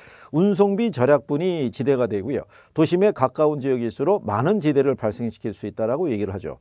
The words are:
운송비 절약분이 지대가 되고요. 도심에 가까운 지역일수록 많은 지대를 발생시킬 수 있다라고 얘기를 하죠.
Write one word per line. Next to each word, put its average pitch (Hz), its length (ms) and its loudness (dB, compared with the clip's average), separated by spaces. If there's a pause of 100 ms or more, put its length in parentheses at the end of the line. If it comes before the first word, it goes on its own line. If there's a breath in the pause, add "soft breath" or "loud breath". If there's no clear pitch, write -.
(320 loud breath)
운송비 202 600 2
절약분이 143 800 2
지대가 127 360 0
되고요. 104 340 -4 (320 soft breath)
도심에 180 380 4
가까운 151 480 -2
지역일수록 131 680 -2
많은 131 340 0
지대를 143 360 2
발생시킬 110 580 -6
수 - 140 -10
있다라고 120 420 -2
얘기를 104 240 -4
하죠. 80 280 -10